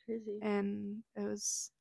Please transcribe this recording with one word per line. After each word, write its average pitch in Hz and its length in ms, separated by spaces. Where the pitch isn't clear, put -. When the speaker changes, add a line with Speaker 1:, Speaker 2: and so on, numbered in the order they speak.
Speaker 1:
crazy. 220 380
Speaker 2:
And 208 600
it 208 60
was, - 480